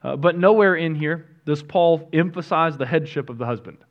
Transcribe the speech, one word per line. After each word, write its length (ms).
Uh, 140
but 220
nowhere 380
in 180
here 320
does 180
Paul 500
emphasize 640
the 80
headship 420
of 80
the 80
husband 340